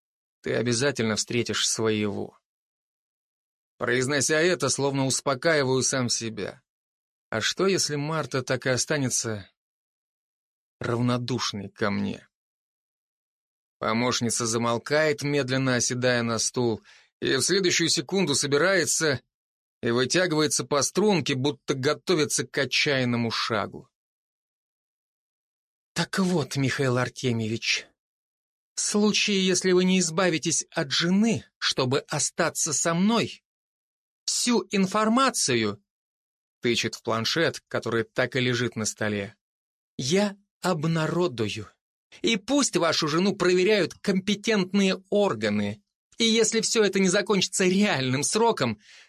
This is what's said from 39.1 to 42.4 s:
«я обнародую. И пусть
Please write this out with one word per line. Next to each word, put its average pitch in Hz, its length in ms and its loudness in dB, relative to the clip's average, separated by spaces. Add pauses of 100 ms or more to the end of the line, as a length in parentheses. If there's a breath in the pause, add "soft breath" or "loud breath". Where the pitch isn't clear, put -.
«я 196 400 0 (240)
обнародую. 156 1080 -2 (540 loud breath)
И 226 140 2
пусть 269 400 0